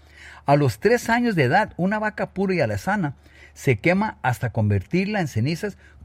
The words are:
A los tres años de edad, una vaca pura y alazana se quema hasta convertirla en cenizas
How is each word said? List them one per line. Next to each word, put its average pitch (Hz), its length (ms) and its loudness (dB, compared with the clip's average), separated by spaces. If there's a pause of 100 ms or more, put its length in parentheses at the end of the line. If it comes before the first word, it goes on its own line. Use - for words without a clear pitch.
(460)
A 143 80 4
los 147 240 2
tres 240 300 2
años 233 260 2
de 151 100 2
edad, 185 320 2
una 190 220 -2
vaca 214 320 -4
pura 190 240 -2
y 165 60 0
alazana 139 560 -2 (380)
se - 240 0
quema 190 440 0
hasta 127 280 -2
convertirla 170 720 -2
en 156 80 -4
cenizas 160 500 -4 (260)